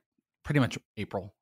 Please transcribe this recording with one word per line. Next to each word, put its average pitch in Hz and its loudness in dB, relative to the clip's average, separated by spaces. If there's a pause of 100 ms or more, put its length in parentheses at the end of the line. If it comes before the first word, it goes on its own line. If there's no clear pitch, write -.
(440)
pretty 147 2
much 117 2 (200)
April. 101 -6